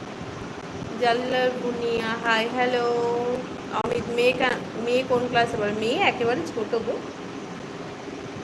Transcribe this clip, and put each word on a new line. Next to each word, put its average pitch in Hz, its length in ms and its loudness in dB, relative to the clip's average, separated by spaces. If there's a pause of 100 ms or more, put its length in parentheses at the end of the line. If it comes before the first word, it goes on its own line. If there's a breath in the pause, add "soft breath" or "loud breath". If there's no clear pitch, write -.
(1000)
জালাল 254 480 4 (140)
ভুনিয়া, 233 600 0
হাই, 226 300 2
হ্যালো। 247 320 2 (880)
অমিত, - 360 0
মেয়ে 240 220 4
কা-, 254 540 0
মেয়ে 247 240 4
কোন 247 200 4
ক্লাসে 240 280 4
পড়ে? 208 220 0
মেয়ে 233 180 2
একেবারে 262 440 2 (140)
ছোট 226 200 0
গো, 220 220 0 (1500)